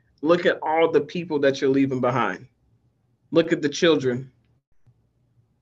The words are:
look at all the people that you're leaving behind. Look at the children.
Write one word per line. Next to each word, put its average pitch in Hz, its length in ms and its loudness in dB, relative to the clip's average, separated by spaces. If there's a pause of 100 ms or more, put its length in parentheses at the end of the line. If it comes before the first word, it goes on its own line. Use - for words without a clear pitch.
(220)
look 175 220 2
at 165 160 0
all 151 300 0
the 151 100 2
people 165 380 -6
that 139 220 0
you're 139 100 0
leaving 135 300 0
behind. 120 480 -2 (840)
Look 165 220 2
at 156 100 -2
the 147 60 0
children. 139 640 0 (1300)